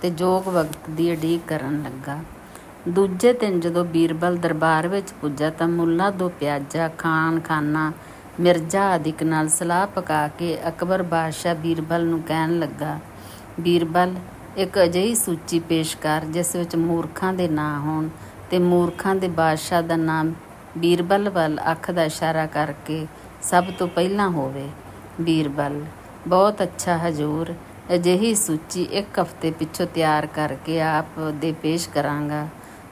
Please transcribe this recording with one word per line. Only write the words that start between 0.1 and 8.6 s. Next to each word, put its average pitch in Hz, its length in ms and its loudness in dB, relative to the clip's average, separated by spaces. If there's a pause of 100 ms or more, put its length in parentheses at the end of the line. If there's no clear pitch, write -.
ਵਕਤ 160 400 0
ਦੀ 165 220 2
ਉਡੀਕ 165 360 0
ਕਰਨ 151 360 -2
ਲੱਗਾ। 139 360 -8 (680)
ਦੂਜੇ 190 460 4
ਦਿਨ 208 260 0
ਜਦੋਂ 170 260 2
ਬੀਰਬਲ 165 520 2
ਦਰਬਾਰ 160 500 2
ਵਿੱਚ 196 240 -2 (100)
ਪੁੱਜਾ 151 280 0
ਤਾਂ 165 180 0
ਮੁੱਲਾ 170 440 2
ਦੋ 180 180 -2
ਪਿਆਜ਼ਾ, 147 580 -2
ਖਾਨ 165 520 0
ਖਾਨਾ, 156 520 0 (480)
ਮਿਰਜ਼ਾ 175 500 4